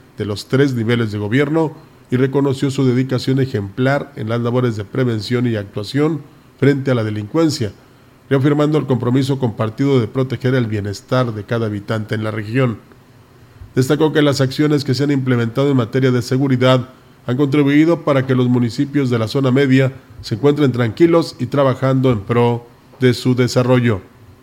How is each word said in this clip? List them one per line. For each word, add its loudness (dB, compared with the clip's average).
de -4
los -8
tres 2
niveles -2
de -6
gobierno 0
y 0
reconoció 0
su -2
dedicación 0
ejemplar -2
en -8
las -2
labores 0
de -8
prevención -2
y -2
actuación -4
frente 2
a 2
la 0
delincuencia, -2
reafirmando 2
el 0
compromiso 0
compartido 0
de -2
proteger -2
el 0
bienestar -4
de -10
cada -2
habitante -6
en -4
la -4
región. -2
Destacó 2
que 0
las 2
acciones 0
que -2
se 0
han 0
implementado 0
en 2
materia 0
de 0
seguridad 0
han -4
contribuido 2
para 0
que 2
los 2
municipios 0
de 0
la -2
zona 0
media 4
se -6
encuentren 2
tranquilos 2
y -4
trabajando 2
en 0
pro 0
de 4
su 0
desarrollo. 2